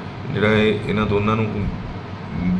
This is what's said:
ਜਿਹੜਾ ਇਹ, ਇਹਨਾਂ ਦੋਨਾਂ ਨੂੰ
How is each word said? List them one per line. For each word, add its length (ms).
ਜਿਹੜਾ 180
ਇਹ, 260
ਇਹਨਾਂ 180
ਦੋਨਾਂ 300
ਨੂੰ 300